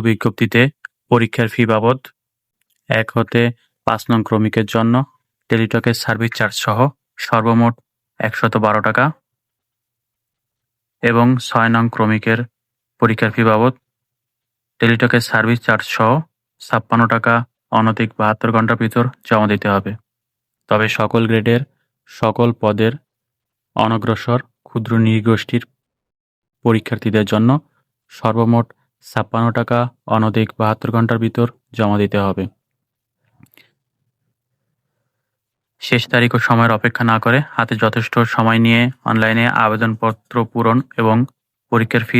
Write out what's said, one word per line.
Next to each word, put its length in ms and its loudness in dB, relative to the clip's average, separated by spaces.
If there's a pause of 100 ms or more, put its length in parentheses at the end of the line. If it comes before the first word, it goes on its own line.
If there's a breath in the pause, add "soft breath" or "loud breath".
বিজ্ঞপ্তিতে 540 0 (480)
পরীক্ষার 420 0
ফি 160 -2
বাবদ 320 0 (920)
এক 160 0 (100)
হতে 260 0 (440)
পাঁচ 220 -2
নং 200 2
ক্রমিকের 460 0
জন্য 200 2 (560)
টেলিটকের 520 0
সার্ভিস 360 -2
চার্জ 160 -2 (100)
সহ 140 0 (400)
সর্বমোট 560 2 (460)
একশত 340 -2 (100)
বারো 180 0
টাকা 220 0 (2000)
এবং 240 2 (200)
ছয় 240 0
নং 140 2 (100)
ক্রমিকের 460 0 (600)
পরীক্ষার 320 0
ফি 120 -2
বাবদ 280 2 (1080)
টেলিটকের 500 2
সার্ভিস 360 0
চার্জ 180 0 (100)
সহ 160 2 (500)
ছাপ্পান্ন 440 -2 (100)
টাকা 200 0 (380)
অনধিক 440 0
বাহাত্তর 360 -2
ঘন্টার 300 0
ভিতর 220 0 (220)
জমা 260 2
দিতে 160 -2
হবে। 240 -2 (800)
তবে 180 2
সকল 380 0
গ্রেডের 360 2 (480)
সকল 380 0 (120)
পদের 320 0 (840)
অনগ্রসর 640 0 (240)
ক্ষুদ্র 280 -6 (120)
নৃগোষ্ঠীর 580 0 (1040)
পরীক্ষার্থীদের 680 0
জন্য 180 4 (600)
সর্বমোট 540 0 (380)
ছাপ্পান্ন 420 -2 (120)
টাকা 200 0 (280)
অনধিক 420 0 (100)
বাহাত্তর 340 -2
ঘন্টার 320 0
ভিতর 220 0 (280)
জমা 240 0
দিতে 200 0
হবে। 260 -2 (3500 soft breath)
শেষ 200 0 (100)
তারিখ 220 2
ও 40 0
সময়ের 400 2
অপেক্ষা 260 -2
না 140 2
করে 200 2 (160)
হাতে 220 -4
যথেষ্ট 380 -2 (200)
সময় 320 2
নিয়ে 140 4 (240)
অনলাইনে 400 0 (200)
আবেদনপত্র 720 -4 (100)
পূরণ 340 0 (180)
এবং 200 2 (560)
পরীক্ষার 360 0
ফি 120 -2